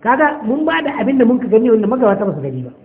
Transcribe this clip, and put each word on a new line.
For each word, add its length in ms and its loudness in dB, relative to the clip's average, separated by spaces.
Kaga 400 0
mun 220 -2
ba 180 -2
da 160 -6
abin 200 0
da 60 6
mun 140 2
ka 80 -4
gani 240 2
wanda 160 2
magabata 400 0
ba 80 -4
su 60 -8
gani 220 -8
ba. 100 -12